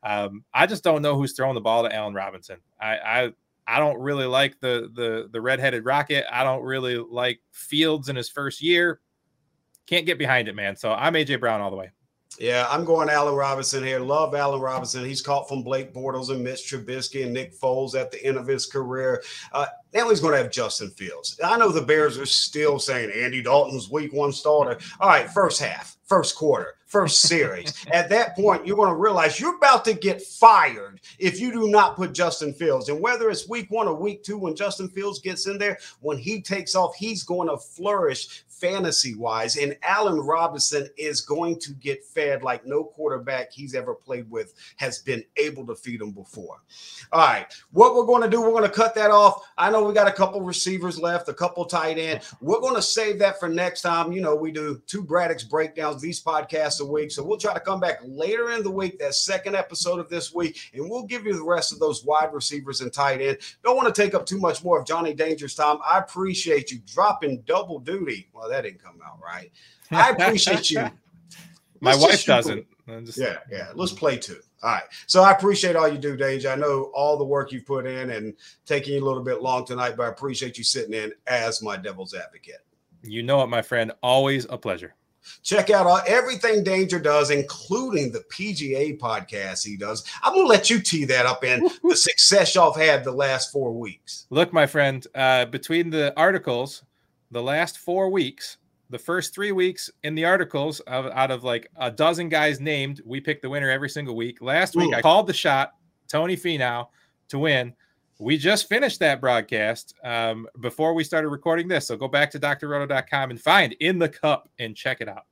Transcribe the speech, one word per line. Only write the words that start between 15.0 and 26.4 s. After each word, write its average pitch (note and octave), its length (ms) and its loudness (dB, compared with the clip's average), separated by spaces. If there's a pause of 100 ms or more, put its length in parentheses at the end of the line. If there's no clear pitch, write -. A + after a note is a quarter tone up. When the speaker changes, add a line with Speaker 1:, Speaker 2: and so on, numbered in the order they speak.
Speaker 2:
He's C3+ 180 -8
caught C#3+ 280 -4
from C3+ 140 -6
Blake C3 300 -4
Bortles C3 360 -6
and C3+ 120 -4
Mitch B2+ 180 -6 (120)
Trubisky C3 540 -8
and A#2+ 80 -6
Nick C3 200 -8
Foles C3 400 -2
at C3 160 -2
the A2+ 140 -16
end C3 140 0
of A#2+ 100 -8
his C3+ 180 -2
career. B2+ 560 -2 (300)
Uh, C#3+ 140 -2 (280)
now A#3 160 2
he's F#3+ 120 6
gonna D#3 160 4
have B2 120 2
Justin G#2+ 420 -6
Fields. E2 520 -12
I G3+ 140 2
know A3 140 4
the D#3+ 100 0
Bears D3 360 4
are C#3 80 -6
still D3 540 0
saying, A#2+ 320 -4
"Andy B2 320 -4
Dalton's C3 460 2
week D3 240 -4
one C#3+ 180 0
starter." C#3+ 480 2 (220)
All G3 80 6
right, C#3+ 200 6
first F3+ 320 0
half, F#2 440 -8
first F3 320 2
quarter, G2+ 380 0 (100)